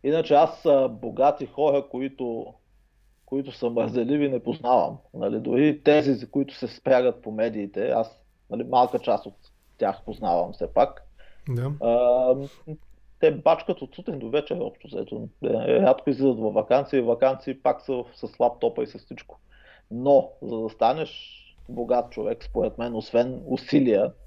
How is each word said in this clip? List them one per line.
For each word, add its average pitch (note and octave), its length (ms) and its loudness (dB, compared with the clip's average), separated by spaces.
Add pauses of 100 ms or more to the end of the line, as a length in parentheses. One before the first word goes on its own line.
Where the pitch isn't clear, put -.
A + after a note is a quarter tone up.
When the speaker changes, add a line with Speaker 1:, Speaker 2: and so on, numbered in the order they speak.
Speaker 1:
Иначе D3+ 300 2
аз, E3 320 4
а, C3+ 220 6
богати A#2+ 580 0
хора, C#3 440 0
които, B2+ 560 -6 (800)
които C3+ 260 -6
са A#2+ 180 -4
мързеливи, A#2 580 0
не B2+ 140 -4
познавам. A#2+ 540 0 (180)
Нали, A2+ 260 -4
дори C#3+ 440 2
тези, D3 300 4
за A#2 160 -8
които C#3 240 -4
се A#2+ 140 -10
спрягат B2+ 540 0
по G#2+ 100 -10
медиите, G#2+ 560 -4
аз, A2+ 320 -4 (300)
нали, A#2 140 -6
малка B2 340 2
част - 280 -2
от G2+ 80 -16 (440)
тях - 260 -2
познавам F2 480 -2
все F2 140 -8
пак. - 360 0 (460)
Speaker 2:
Да. B2+ 320 -4
Speaker 1:
А, B2 540 4 (840)
те D#3+ 100 6
бачкат D#3+ 520 0
от - 120 -16
сутрин F#3 240 -8
до A2+ 120 -10
вечер, D3 300 -2
общо - 280 -10
взето. A2+ 400 -10 (160)
Е, B2 40 -2 (320)
рядко C3 300 4
излизат C3 300 2
във G#2+ 140 -2
ваканции, B2+ 460 2
ваканции B2 580 0
пак - 220 -2
са B2 240 -6 (100)
с - 260 -10
лаптопа A#2+ 420 0
и A#2+ 40 -4
с - 120 -18
всичко. - 420 -20 (500)
Но, C3 400 4 (120)
за A#2 160 -8
да A2 100 -4
станеш C#3 720 -4 (280)
богат A#2+ 420 -2
човек, A2 340 -6
според A2 340 -4
мен, A#2+ 180 -6
освен A#2+ 500 -2
усилия B2+ 680 2 (140)